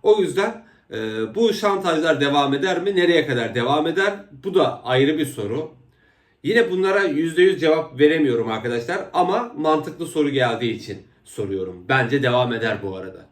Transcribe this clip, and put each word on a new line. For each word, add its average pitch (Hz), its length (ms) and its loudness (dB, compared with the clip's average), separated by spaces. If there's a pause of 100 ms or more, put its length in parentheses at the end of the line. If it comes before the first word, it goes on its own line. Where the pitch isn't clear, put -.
O 208 180 6
yüzden, 190 440 -2 (260)
e, 110 60 -10 (380)
bu 220 180 2
şantajlar 165 680 0
devam 143 340 2
eder 175 280 -2
mi? 196 140 -2
Nereye 170 300 4
kadar 117 280 -2
devam 139 320 0
eder? 196 280 0 (300)
Bu 185 100 -6
da 156 300 0
ayrı 135 340 2
bir 147 80 -2
soru. 117 440 -6 (720)
Yine 220 280 2
bunlara 190 340 0
yüzde 160 380 0
yüz 190 180 4
cevap 156 400 2
veremiyorum 139 480 4
arkadaşlar. 117 500 -4 (140)
Ama 190 440 0
mantıklı 151 500 -2
soru 147 240 0
geldiği 120 420 0
için 107 260 -10 (260)
soruyorum. 92 640 -8
Bence 131 340 2
devam 123 300 0
eder 110 300 -4
bu 95 140 -8
arada. 95 360 -14